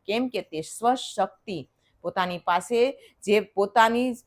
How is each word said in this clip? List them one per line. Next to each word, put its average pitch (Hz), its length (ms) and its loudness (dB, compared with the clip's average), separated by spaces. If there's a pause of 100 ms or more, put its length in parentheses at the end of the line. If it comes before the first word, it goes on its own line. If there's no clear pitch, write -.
કેમ 240 220 -2
કે 214 140 -6
તે 160 200 -8
સ્વશક્તિ, 208 1040 -4 (340)
પોતાની 175 360 -4
પાસે 233 600 0 (240)
જે 208 180 2
પોતાની 233 760 2 (100)